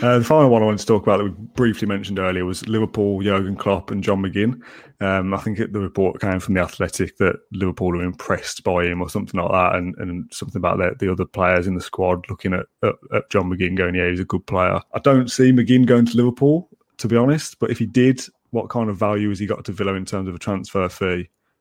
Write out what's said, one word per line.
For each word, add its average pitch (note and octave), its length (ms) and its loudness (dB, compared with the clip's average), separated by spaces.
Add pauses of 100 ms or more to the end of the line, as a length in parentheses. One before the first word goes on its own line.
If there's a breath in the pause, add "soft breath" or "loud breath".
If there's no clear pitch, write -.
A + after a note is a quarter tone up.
Uh, B2 180 4
the A#2 60 2
final D3+ 260 6
one A2+ 120 6
I A2 40 4
wanted G#2+ 120 0
to - 80 -8
talk G#2 160 2
about G2+ 160 2
that G2+ 60 -2
we G2 60 -2 (260)
briefly A2 320 0
mentioned G2 320 -4
earlier F#2 240 -2
was F2+ 240 -6
Liverpool, G#2 520 0
Jurgen G2 360 0
Klopp G2 340 -2
and G2+ 120 -4
John G2 200 0
McGinn. G2 380 -2 (400 loud breath)
Um, F#2+ 340 0
I F#2+ 40 -4
think G#2 200 -6
it, A2+ 140 -4
the G#2 80 -4
report F#2+ 400 0
came F#2+ 180 -2
from F#2 160 -2
The F#2 60 4
Athletic F2 560 -4
that F#2+ 200 2 (160)
Liverpool F2+ 460 -2
are F2+ 60 -4
impressed - 580 -6
by F2+ 220 0
him F2 180 -2
or F2 80 -6
something G2 300 -6
like F2 100 -2
that, F2+ 260 2
and, F2+ 200 -4
and F2 360 -8
something - 260 -10
about F2 200 0
the, F2+ 160 0 (100)
the F#2+ 60 0
other F2+ 140 -2
players F2+ 420 0
in F#2+ 80 -2
the F2 60 -4
squad F2+ 500 -2
looking F#2+ 240 -4
at, F#2 120 -4 (180)
at, G#2+ 100 0 (180)
at - 180 -4
John F#2 200 0
McGinn F2+ 260 -2
going, F2+ 200 0
"Yeah, F2+ 120 0
he's F2+ 120 -2
a F#2 40 -2
good F#2 220 -6
player." F#2 340 0 (140)
I - 60 -4
don't C3 300 4
see C3 200 6
McGinn B2 360 6
going A#2+ 200 6
to A#2 100 -2
Liverpool, C#3 520 2 (300)
to A2+ 100 -6
be A#2 80 2
honest, C#3 420 0
but A#2+ 120 -2
if A#2 80 -4
he A2+ 80 -2
did, B2+ 340 2 (300)
what A2+ 200 -4
kind A#2 200 -2
of G2 60 -6
value G#2 340 -2
has G2 100 -6
he G#2 60 -4
got G2+ 180 -6
to G#2 80 -10
Villa G2 220 -4
in F#2+ 100 -6
terms F#2+ 240 -6
of F2+ 80 -8
a - 20 -14
transfer F#2+ 500 -4
fee? F2+ 400 -4 (320)